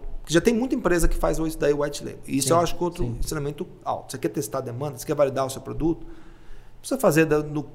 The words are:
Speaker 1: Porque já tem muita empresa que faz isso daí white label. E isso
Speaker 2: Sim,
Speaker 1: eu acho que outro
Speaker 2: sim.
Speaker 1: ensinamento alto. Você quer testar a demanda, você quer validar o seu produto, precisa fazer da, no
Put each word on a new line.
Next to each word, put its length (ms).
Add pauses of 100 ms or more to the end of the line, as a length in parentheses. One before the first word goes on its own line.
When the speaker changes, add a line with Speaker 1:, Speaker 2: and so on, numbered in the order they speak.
(220)
Speaker 1:
Porque 120
já 60
tem 140
muita 220
empresa 320
que 100
faz 200
isso 220
daí 140
white 300
label. 220
E 120
isso 100
Speaker 2:
Sim, 60
Speaker 1:
eu 60
acho 160
que 80
outro 200
Speaker 2:
sim. 160
Speaker 1:
ensinamento 480 (160)
alto. 280
Você 60
quer 120
testar 300
a 20
demanda, 360
você 80
quer 100
validar 300
o 40
seu 120
produto, 460 (720)
precisa 200
fazer 260
da, 140
no 360